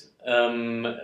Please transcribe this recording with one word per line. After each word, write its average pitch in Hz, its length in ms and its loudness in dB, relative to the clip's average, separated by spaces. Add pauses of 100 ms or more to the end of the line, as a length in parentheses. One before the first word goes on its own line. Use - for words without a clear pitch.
(240)
ähm, 120 640 0 (180)